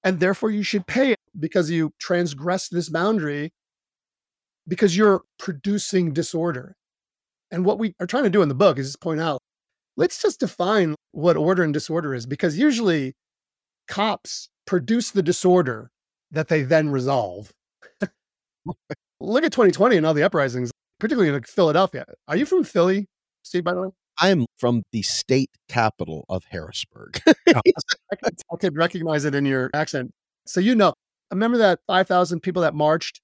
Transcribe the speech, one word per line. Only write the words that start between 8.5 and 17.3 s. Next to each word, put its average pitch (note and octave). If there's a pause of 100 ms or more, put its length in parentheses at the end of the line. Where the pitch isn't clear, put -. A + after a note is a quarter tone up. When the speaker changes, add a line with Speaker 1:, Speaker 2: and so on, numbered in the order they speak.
Speaker 1:
book D3
is C3+
just C#3
point D#3+
out, D#3 (540)
let's -
just -
define F3+ (180)
what D#3+
order F3
and D3+
disorder D3
is, A#2
because D3
usually G3+ (760)
cops - (180)
produce G#3
the G3
disorder D#3 (400)
that D#3
they D#3+
then D#3
resolve. B2 (480)